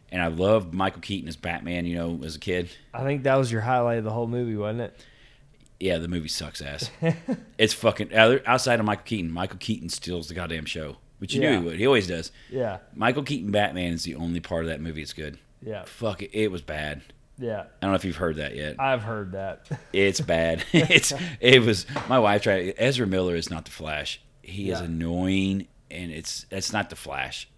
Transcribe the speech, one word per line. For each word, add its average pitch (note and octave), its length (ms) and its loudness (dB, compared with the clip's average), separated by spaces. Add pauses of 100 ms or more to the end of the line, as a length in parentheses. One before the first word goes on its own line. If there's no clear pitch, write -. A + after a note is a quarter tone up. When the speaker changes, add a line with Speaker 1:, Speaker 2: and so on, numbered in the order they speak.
(120)
Speaker 1:
and F2+ 100 0
I E2+ 60 2
loved F2+ 480 2
Michael F#2+ 260 0
Keaton F2+ 260 -6
as D#2+ 80 -8
Batman, F2 520 -4
you E2+ 80 -2
know, E2+ 280 -4
as D#2 120 -8
a D#2 40 -14
kid. F2+ 300 -2 (240)
Speaker 2:
I A#2+ 100 -8
think C#3 200 -2
that C3+ 120 4
was C3 160 4
your A2 100 0
highlight A#2+ 380 2
of A2 40 -2
the A2 80 -2
whole A#2 160 -2
movie, A#2 280 -2
wasn't G#2+ 260 -2
it? - 180 -10 (800)
Speaker 1:
Yeah, F2+ 180 0
the E2 100 -4
movie E2+ 220 -4
sucks - 320 -8
ass. C#2+ 300 -8 (100)
Speaker 2:
<laughs> - 560 -4
Speaker 1:
It's A2 160 4
fucking, G#2+ 400 0
other, A2+ 320 8
outside A#2+ 340 4
of G#2+ 60 0
Michael G#2 200 0
Keaton, F2+ 260 -4
Michael F#2+ 260 -4
Keaton F2+ 320 -4
steals E2+ 380 -6
the E2+ 80 -12
goddamn E2 300 -6
show. D2+ 320 -8 (220)
But G2 140 -6
you C3+ 80 2
Speaker 2:
Yeah. D#3 100 4
Speaker 1:
knew G#2 100 4
he E2+ 40 -2
would. E2 140 -4
He A2 80 2
always A#2 200 4
does. E2+ 240 -6 (180)
Speaker 2:
Yeah. A2+ 280 -4 (180)
Speaker 1:
Michael B2+ 280 2
Keaton C3 280 -4
Batman F2+ 420 0
is E2+ 100 -6
the D#2+ 120 -8
only E2+ 240 -4
part E2 240 -4
of E2 60 -4
that D#2 120 -6
movie D#2 200 -8
that's C#2+ 120 -12
good. D2 240 -12 (240)
Speaker 2:
Yeah. G#2+ 220 -10
Speaker 1:
Fuck F2+ 380 -6
it. G2 120 -10
It G#2+ 180 2
was F2 100 -6
bad. D2+ 400 -6 (360)
Speaker 2:
Yeah. A2 240 -4
Speaker 1:
I - 40 -14 (200)
don't G2 60 2
know G2 40 6
if F#2+ 100 -2
you've E2+ 120 -2
heard E2 200 0
that C#2 180 -6
yet. D2 240 -6
Speaker 2:
I've C3 240 2
heard G#2+ 300 -6
that. F#2+ 340 -8 (140)
<laughs> - 120 -10
Speaker 1:
It's F#2+ 280 4
bad. E2 460 2
<laughs> - 60 0
It's, D#3+ 380 6 (300)
it B2 200 10
was, A2 240 2 (220)
my C3 120 4
wife G#2 240 6
tried, F#2+ 340 2
Ezra B2 300 2
Miller F#2 280 2
is E2 140 -2
not D#2+ 160 -6
the - 60 -18
Flash. D2+ 500 -6 (200)
He F#2+ 300 -6
is F2 80 -4
Speaker 2:
Yeah. F2 60 -6
Speaker 1:
annoying, F#2 840 0 (240)
and E2+ 200 -10
it's, - 400 -10
it's F#2+ 220 -4
not G#2+ 160 -2
the - 80 -14
Flash. C2+ 500 -8 (100)